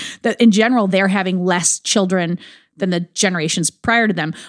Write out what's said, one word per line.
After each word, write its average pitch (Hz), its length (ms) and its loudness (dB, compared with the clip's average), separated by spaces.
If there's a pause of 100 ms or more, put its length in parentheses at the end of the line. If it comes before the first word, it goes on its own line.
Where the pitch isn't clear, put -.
(240)
that 226 180 -2
in 233 100 6
general, 220 360 2
they're 190 200 2
having 185 380 0
less 175 340 0
children 185 580 0 (400)
than 190 140 -2
the 175 100 -2 (120)
generations 170 560 -2
prior 233 380 0
to 208 60 0
them, 160 200 -4 (160)